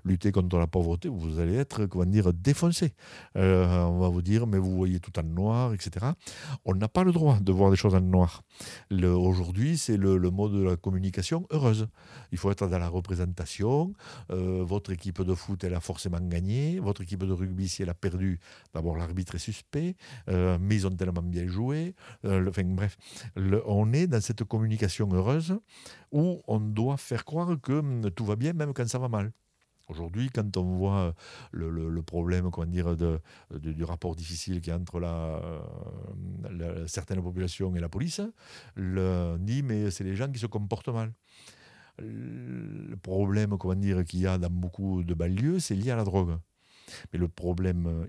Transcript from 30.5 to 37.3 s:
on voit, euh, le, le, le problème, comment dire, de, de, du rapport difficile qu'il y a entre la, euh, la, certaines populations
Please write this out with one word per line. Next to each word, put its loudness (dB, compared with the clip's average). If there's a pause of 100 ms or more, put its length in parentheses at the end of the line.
on 0
voit, 2
euh, 0 (400)
le, -6
le, -4
le -4
problème, -2
comment -6
dire, 0
de, 2 (320)
de, -8
du -4
rapport -6
difficile -6
qu'il -6
y -2
a -2
entre -6
la, -4
euh, -6 (920)
la, -8
certaines -6
populations -4